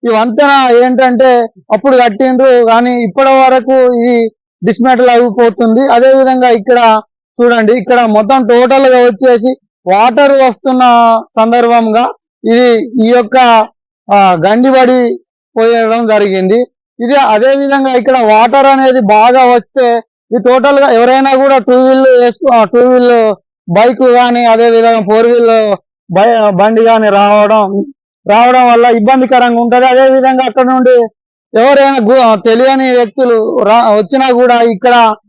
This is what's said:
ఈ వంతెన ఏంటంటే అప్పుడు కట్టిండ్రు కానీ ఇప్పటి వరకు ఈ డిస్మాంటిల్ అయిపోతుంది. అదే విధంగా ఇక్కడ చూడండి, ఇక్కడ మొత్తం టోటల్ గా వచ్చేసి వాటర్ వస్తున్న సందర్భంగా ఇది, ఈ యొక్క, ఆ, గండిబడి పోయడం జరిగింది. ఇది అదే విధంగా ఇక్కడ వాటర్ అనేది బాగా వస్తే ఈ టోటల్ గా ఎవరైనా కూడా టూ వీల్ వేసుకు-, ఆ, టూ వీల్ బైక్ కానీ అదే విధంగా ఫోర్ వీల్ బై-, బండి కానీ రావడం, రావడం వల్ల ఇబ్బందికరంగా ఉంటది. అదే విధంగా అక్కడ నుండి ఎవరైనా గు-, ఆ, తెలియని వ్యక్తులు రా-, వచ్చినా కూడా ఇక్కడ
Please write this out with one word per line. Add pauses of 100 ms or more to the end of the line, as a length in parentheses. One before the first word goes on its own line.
ఈ
వంతెన
ఏంటంటే (320)
అప్పుడు
కట్టిండ్రు
కానీ
ఇప్పటి
వరకు
ఈ (340)
డిస్మాంటిల్
అయిపోతుంది. (100)
అదే
విధంగా
ఇక్కడ (400)
చూడండి,
ఇక్కడ
మొత్తం
టోటల్
గా
వచ్చేసి (320)
వాటర్
వస్తున్న (580)
సందర్భంగా (320)
ఇది, (220)
ఈ
యొక్క, (760)
ఆ, (140)
గండిబడి (400)
పోయడం
జరిగింది. (400)
ఇది
అదే
విధంగా
ఇక్కడ
వాటర్
అనేది
బాగా
వస్తే (340)
ఈ (100)
టోటల్
గా
ఎవరైనా
కూడా
టూ
వీల్
వేసుకు-,
ఆ,
టూ
వీల్ (400)
బైక్
కానీ
అదే
విధంగా
ఫోర్
వీల్ (380)
బై-,
బండి
కానీ
రావడం, (360)
రావడం
వల్ల
ఇబ్బందికరంగా
ఉంటది.
అదే
విధంగా
అక్కడ
నుండి (640)
ఎవరైనా
గు-,
ఆ,
తెలియని
వ్యక్తులు
రా-,
వచ్చినా
కూడా
ఇక్కడ (140)